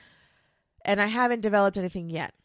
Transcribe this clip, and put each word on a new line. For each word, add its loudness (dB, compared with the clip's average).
And 2
I 2
haven't 0
developed 2
anything -6
yet. -8